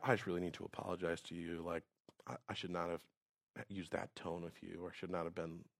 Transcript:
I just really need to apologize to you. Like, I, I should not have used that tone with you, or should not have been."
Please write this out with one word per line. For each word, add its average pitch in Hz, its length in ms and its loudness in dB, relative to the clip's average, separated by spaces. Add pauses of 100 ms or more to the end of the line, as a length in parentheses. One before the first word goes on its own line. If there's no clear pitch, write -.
I 123 120 10
just - 120 0
really 87 140 4
need 110 120 2
to - 120 -6
apologize 87 580 0
to 87 120 -6
you. 85 300 -2
Like, 85 180 0 (440)
I, 127 80 -4 (140)
I - 40 0
should - 180 -2
not 87 180 2
have 82 120 2 (680)
used 92 220 -2
that 87 240 0
tone 85 280 -2
with - 180 -8
you, 85 200 -8
or 87 120 -4
should 90 180 -4
not 87 120 2
have 85 120 -2
been." 82 240 -4 (200)